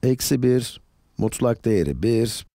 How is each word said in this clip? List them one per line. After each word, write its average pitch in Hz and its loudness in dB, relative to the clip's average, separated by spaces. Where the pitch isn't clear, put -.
Eksi 127 0
bir, 127 0
mutlak 113 -2
değeri 82 0
bir 113 -2